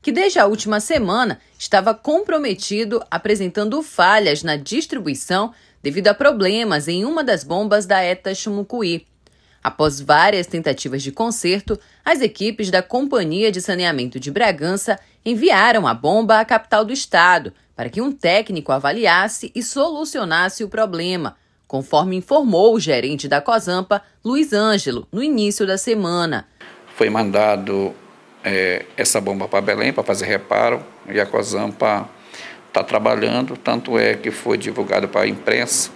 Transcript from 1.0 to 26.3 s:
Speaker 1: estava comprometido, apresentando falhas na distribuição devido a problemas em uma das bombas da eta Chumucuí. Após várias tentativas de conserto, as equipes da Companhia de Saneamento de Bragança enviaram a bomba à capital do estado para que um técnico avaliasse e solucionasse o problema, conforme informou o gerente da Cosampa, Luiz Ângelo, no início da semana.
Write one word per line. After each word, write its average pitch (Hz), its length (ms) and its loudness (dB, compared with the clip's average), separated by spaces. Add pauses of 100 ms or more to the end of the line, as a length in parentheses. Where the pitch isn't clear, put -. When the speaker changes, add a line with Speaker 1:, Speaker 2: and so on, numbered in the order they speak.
Speaker 1:
estava 202 340 2
comprometido, 254 1160 -2
apresentando 208 720 -2
falhas 185 600 4
na 156 140 -2
distribuição 190 960 -4 (300)
devido 180 260 0
a 208 60 4
problemas 208 760 2
em 180 160 -2
uma 311 180 -2
das 196 220 0
bombas 202 400 0
da 190 180 2
eta 185 320 -2
Chumucuí. 202 680 -4 (580)
Após 139 380 0
várias 170 460 4
tentativas 139 560 -4
de 135 100 -8
conserto, 202 680 -2 (240)
as 302 200 2
equipes 208 480 -4
da 185 120 2
Companhia 220 720 0
de 180 80 -6
Saneamento 160 580 -2
de 139 120 -8
Bragança 190 680 0 (240)
enviaram 226 640 4
a 117 60 2
bomba 202 480 2
à 220 60 0
capital 220 360 2
do 220 120 -4
estado 175 580 2 (240)
para 117 140 -6
que 185 100 -6
um 269 100 -2
técnico 185 640 0
avaliasse 175 840 0
e 254 80 -6
solucionasse 240 1000 -2
o 196 60 -10
problema, 180 680 -4 (320)
conforme 156 480 0
informou 220 580 4
o 226 60 2
gerente 143 480 -2
da 143 140 2
Cosampa, 202 580 0 (240)
Luiz 277 300 0
Ângelo, 202 580 0
no 214 100 -4
início 214 440 0
da 190 100 0
semana. 175 720 -2 (480)